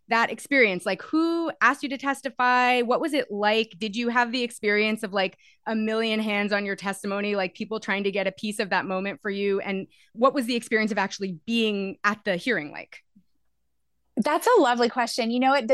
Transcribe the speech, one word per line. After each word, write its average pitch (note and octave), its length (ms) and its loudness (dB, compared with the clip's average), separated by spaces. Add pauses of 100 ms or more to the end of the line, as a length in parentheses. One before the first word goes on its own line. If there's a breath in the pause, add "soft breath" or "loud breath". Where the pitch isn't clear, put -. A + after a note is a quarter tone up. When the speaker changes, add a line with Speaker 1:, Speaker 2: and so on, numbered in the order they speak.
Speaker 1:
that A3+ 220 2
experience. A3+ 560 2
Like, F#3+ 160 -2
who E4 580 0
asked B3 220 2
you C#4 80 -6
to C4+ 80 -6
testify? B3 800 2
What A#3 220 0
was D4 100 -2
it - 180 -2
like? G#3 460 0
Did G#3 200 -6
you A#3+ 120 -2
have A#3+ 240 2
the B3+ 100 -2
experience G#3+ 600 0
of, F#3+ 100 -6
like, F#3+ 240 -2 (300 soft breath)
a A3 80 -2
million A3 460 0
hands G#3 340 0
on G3+ 100 0
your G3 120 -4
testimony, G3+ 600 -4
like, F#3 160 -2
people A3 260 -8
trying G3+ 260 -2
to G3+ 60 0
get F#3+ 160 0
a F#3+ 60 -2
piece G#3 260 -6
of G3+ 120 -2
that E3 160 0
moment F#3+ 340 -4
for - 80 -8
you? G3 320 0
And F#3+ 280 -6 (260 soft breath)
what B3+ 180 4
was B3+ 140 4
the B3 100 0
experience A3 340 0
of G#3 60 -6
actually G3 480 -2
being G#3+ 580 -2
at G#3 220 0
the F#3+ 120 0
hearing E3+ 360 -4
like? - 300 -18 (1160)
Speaker 2:
That's D4+ 280 0
a A#4+ 160 8
lovely A#3+ 260 4
question. A#3 420 -2
You B3 100 0
know, C4+ 120 4
it B3+ 220 2